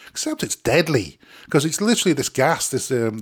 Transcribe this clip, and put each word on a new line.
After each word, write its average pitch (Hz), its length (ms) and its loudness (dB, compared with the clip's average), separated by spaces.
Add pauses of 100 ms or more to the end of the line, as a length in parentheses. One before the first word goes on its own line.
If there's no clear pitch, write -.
except - 360 -6
it's - 100 -6
deadly, 131 640 0 (320)
'cause 151 140 2
it's 160 160 -2
literally 208 320 2
this 139 160 -2
gas, 147 400 0
this, - 240 -4
um, 113 300 0